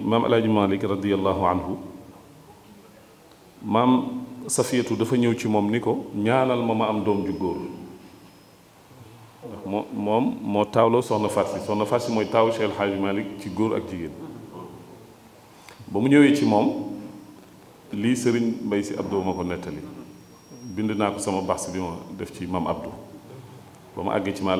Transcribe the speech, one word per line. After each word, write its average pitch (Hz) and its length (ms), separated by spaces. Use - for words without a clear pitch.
Maam 113 220
Alaaji 117 240
Malik 101 340
radiyallahu 98 640
anhu, 90 300
Maam 123 600
Safiyatu 120 500
dafa 113 200
ñëw 120 200
ci 120 120
moom 104 220
ni 117 100
ko, 120 340
"Ñaanal 120 500
ma, 113 100
ma 110 140
am 104 160
doom 101 220
ju 98 120
góor." 87 180
Ndax 104 200
moo-, 104 280
moom 110 480
moo 104 220
taawloo 117 380
Soxna 107 260
Faat 98 200
Si. 95 180
Soxna 107 180
Faat 117 160
Si 113 120
mooy 107 140
taawu 113 240
Cheikh 113 120
El 104 160
Hadji 101 220
Malick 98 400
ci 101 100
góor 107 260
ak 107 140
jigéen. 85 200
Ba 98 120
mu 127 80
ñëwee 143 260
ci - 120
moom, 110 260
lii 113 240
Serigne 120 380
Mbaye 101 180
Sy 101 160
Abdou 98 240
ma 92 120
ko 90 100
nettali. 85 340
Bind 107 320
naa 101 140
ko 101 80
sama 95 240
baxs 90 280
bi 92 80
ma 85 180
def 87 160
ci 90 140
Maam 87 200
Abdou. - 260
Ba 90 60
ma 110 140
àggee 98 180
ci - 80
Maam 95 180